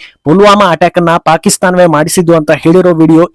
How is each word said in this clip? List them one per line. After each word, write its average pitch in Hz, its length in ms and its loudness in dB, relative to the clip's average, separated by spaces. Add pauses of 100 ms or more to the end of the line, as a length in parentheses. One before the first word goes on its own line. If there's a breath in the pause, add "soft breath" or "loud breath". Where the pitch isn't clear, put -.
(240 loud breath)
ಪುಲ್ವಾಮಾ 202 460 2
ಅಟ್ಯಾಕ್ 170 280 -2
ಅನ್ನ 170 180 0
ಪಾಕಿಸ್ತಾನವೇ 180 680 -2
ಮಾಡಿಸಿದ್ದು 170 500 -2
ಅಂತ 156 140 -2
ಹೇಳಿರೋ 175 440 0
ವಿಡಿಯೋ 160 400 2